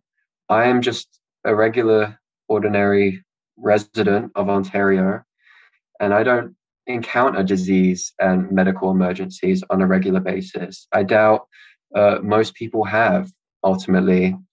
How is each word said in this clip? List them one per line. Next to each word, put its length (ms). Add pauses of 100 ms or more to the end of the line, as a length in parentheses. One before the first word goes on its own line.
(500)
I 160
am 160
just 260 (380)
a 80
regular, 680 (280)
ordinary 760 (340)
resident 760
of 160
Ontario, 720 (800)
and 160
I 80
don't 320 (320)
encounter 540
disease 800
and 320
medical 400
emergencies 800
on 100
a 60
regular 320
basis. 720
I 100
doubt, 460 (480)
uh, 260
most 320
people 300
have, 480 (320)
ultimately, 720 (180)